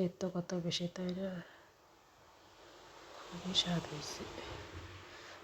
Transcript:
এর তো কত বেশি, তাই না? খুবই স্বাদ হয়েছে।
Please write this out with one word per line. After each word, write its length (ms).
এর 140
তো 140
কত 160
বেশি, 300
তাই 240
না? 120
খুবই 460
স্বাদ 280
হয়েছে। 320